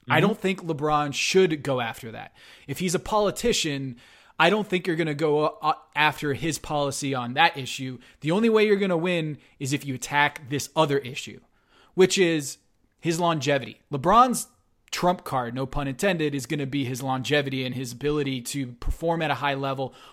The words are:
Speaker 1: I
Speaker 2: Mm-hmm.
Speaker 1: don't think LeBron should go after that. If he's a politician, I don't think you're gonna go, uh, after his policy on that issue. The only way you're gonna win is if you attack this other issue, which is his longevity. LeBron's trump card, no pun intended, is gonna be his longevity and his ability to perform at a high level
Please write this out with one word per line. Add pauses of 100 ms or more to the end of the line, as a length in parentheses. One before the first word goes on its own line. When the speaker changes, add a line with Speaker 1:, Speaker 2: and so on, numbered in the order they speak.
Speaker 1:
I
Speaker 2:
Mm-hmm.
Speaker 1:
don't
think
LeBron
should
go
after
that. (320)
If
he's
a
politician, (420)
I
don't
think
you're
gonna
go,
uh, (240)
after
his
policy
on
that
issue. (220)
The
only
way
you're
gonna
win (200)
is
if
you
attack
this
other
issue, (540)
which
is (420)
his
longevity. (100)
LeBron's (420)
trump
card,
no
pun
intended,
is
gonna
be
his
longevity
and
his
ability
to
perform
at
a
high
level (180)